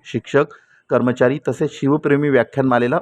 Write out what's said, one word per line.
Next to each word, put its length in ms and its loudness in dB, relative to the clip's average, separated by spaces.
शिक्षक, 380 -2
कर्मचारी 580 0
तसेच 320 -4
शिवप्रेमी 500 0
व्याख्यानमालेला 720 0